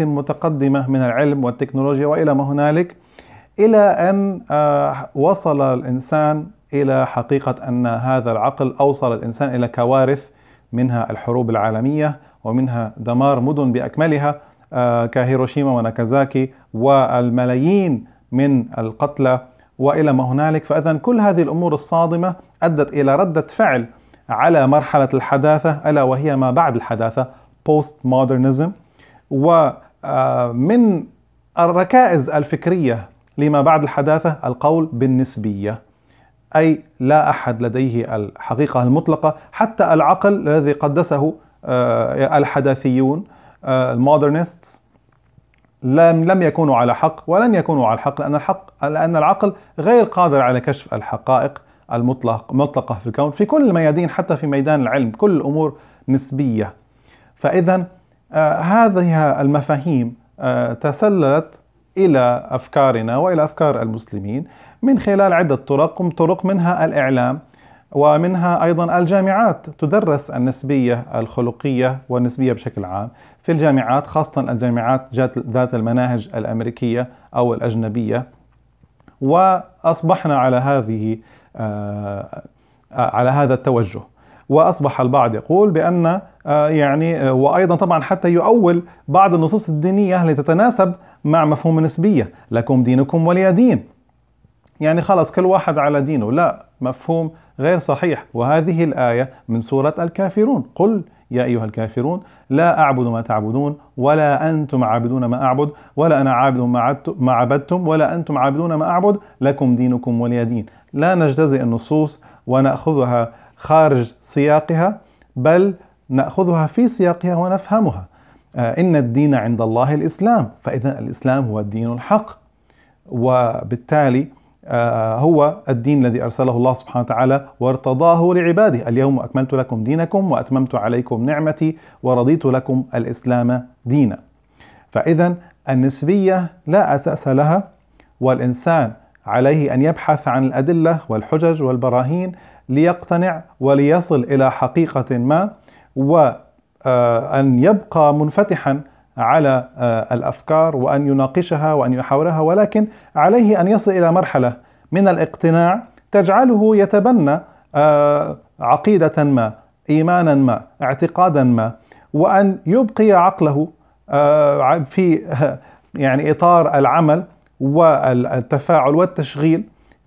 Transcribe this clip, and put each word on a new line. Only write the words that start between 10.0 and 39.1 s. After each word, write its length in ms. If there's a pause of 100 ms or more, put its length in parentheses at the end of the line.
منها 380
الحروب 400
العالمية 640 (280)
ومنها 520
دمار 440
مدن 320
بأكملها، 680 (320)
آه، 340
كهيروشيما 640
وناكازاكي 800 (220)
والملايين 1300 (280)
من 320 (140)
القتلى 640 (380)
وإلى 340
ما 200
هنالك. 320
فإذا 280
كل 280
هذه 220
الأمور 320
الصادمة 600 (280)
أدت 300
إلى 240
ردة 320
فعل 380 (420)
على 380
مرحلة 480
الحداثة، 760
ألا 120
وهي 340
ما 140
بعد 260
الحداثة، 500 (440)
postmodernism. 1000 (600)
و، 400 (340)
آه، 480
من 520 (540)
الركائز 720
الفكرية 800 (300)
لما 240
بعد 200
الحداثة 600
القول 480
بالنسبية، 840 (800)
أي 260 (180)
لا 300
أحد 320
لديه 540
الحقيقة 680
المطلقة، 520 (180)